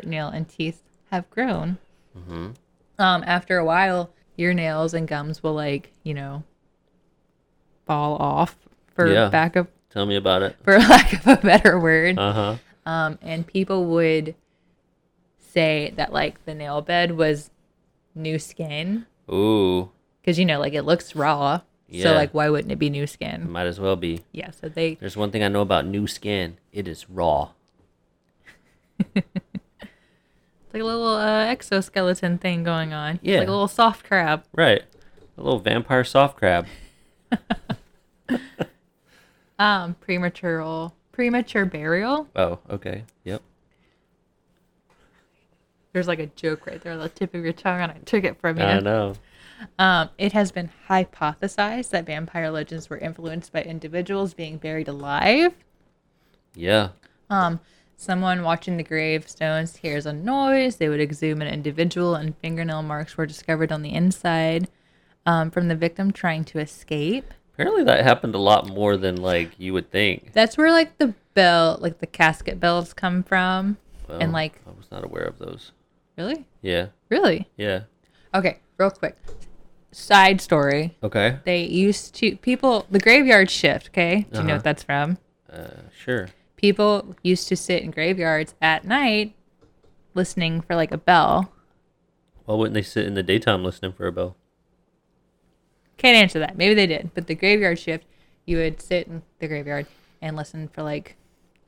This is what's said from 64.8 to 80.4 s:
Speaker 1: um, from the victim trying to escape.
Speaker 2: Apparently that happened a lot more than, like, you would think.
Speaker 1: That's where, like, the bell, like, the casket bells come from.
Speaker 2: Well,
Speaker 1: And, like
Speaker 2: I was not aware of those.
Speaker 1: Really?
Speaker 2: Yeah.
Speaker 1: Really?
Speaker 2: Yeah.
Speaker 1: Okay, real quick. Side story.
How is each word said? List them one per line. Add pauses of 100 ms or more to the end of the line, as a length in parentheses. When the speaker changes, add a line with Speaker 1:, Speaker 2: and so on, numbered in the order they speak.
Speaker 1:
um,
from
the
victim
trying
to
escape. (220)
Speaker 2:
Apparently
that
happened
a
lot
more
than,
like,
you
would
think.
Speaker 1:
That's
where,
like,
the (200)
bell,
like,
the
casket
bells
come
from. (320)
Speaker 2:
Well,
Speaker 1:
And,
like
Speaker 2:
I
was
not
aware
of
those. (440)
Speaker 1:
Really? (160)
Speaker 2:
Yeah. (220)
Speaker 1:
Really?
Speaker 2:
Yeah. (520)
Speaker 1:
Okay, (180)
real
quick. (720)
Side
story.